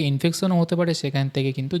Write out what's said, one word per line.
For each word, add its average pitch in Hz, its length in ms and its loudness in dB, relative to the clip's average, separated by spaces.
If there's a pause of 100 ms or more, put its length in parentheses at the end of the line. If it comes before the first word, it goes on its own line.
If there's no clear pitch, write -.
ইনফেকশনও 165 560 0
হতে 170 160 2
পারে, 170 180 2
সেখান 139 360 -2
থেকে 135 220 0
কিন্তু 135 280 -4